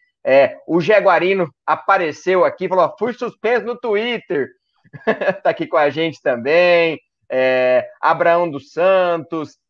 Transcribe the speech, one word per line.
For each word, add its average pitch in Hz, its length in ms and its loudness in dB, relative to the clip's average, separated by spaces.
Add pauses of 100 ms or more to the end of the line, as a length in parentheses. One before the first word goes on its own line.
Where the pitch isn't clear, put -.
(240)
é, 131 320 4 (100)
o 165 140 0
Jaguarino 185 680 2 (160)
apareceu 175 800 0
aqui, 151 220 -2
falou, 180 200 2
ó, - 120 -6
"Fui 233 140 -4
suspenso 226 520 -4
no 233 140 -8
Twitter", 208 680 -4 (360)
<laughs> - 600 -4
tá 180 60 0
aqui 160 160 -4
com 175 100 -2
a 147 140 2
gente 160 300 -4
também, 165 760 0 (320)
é, 127 560 0 (140)
Abraão 170 500 2
dos 139 220 -12
Santos, 170 840 -2 (140)